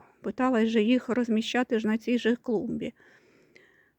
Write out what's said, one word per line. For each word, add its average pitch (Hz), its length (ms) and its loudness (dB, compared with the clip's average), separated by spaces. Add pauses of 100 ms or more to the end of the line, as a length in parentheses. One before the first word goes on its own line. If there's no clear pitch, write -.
(200)
питалась 226 480 0
же 226 140 2
їх 240 260 2
розміщати 240 680 0
ж 220 80 -2
на 214 120 0
цій 240 200 -2
же 226 180 0
клумбі. 220 560 -4 (1080)